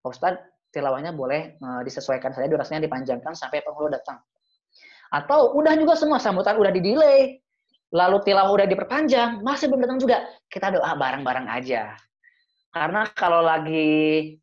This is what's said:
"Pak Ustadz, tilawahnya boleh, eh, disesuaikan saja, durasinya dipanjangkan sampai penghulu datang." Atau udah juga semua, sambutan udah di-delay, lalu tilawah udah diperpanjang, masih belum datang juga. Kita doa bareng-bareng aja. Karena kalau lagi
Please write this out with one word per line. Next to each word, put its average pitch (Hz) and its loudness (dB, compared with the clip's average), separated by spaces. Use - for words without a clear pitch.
"Pak 127 -10
Ustadz, 185 -4
tilawahnya 143 -4
boleh, 147 -6
eh, 127 -10
disesuaikan 131 -6
saja, 131 -4
durasinya 156 -4
dipanjangkan 131 -6
sampai 147 -8
penghulu 151 -6
datang." 131 -8
Atau 277 2
udah 311 4
juga 311 4
semua, 302 0
sambutan 208 0
udah 196 2
di-delay, 262 4
lalu 185 4
tilawah 196 4
udah 196 4
diperpanjang, 233 0
masih 277 -2
belum 254 0
datang 254 -4
juga. 240 4
Kita 196 -4
doa 165 0
bareng-bareng 127 -4
aja. 117 -6
Karena 170 -2
kalau 170 2
lagi 156 0